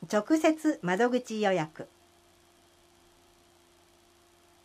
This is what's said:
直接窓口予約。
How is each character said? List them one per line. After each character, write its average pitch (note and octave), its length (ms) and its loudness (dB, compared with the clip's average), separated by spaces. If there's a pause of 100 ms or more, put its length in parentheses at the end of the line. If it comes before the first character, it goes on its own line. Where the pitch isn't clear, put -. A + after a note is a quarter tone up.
直 G#3+ 300 2
接 D#4 420 2
窓 F#3 280 0
口 B3 320 -2
予 G3+ 100 2
約。 D#3+ 380 -4 (2750)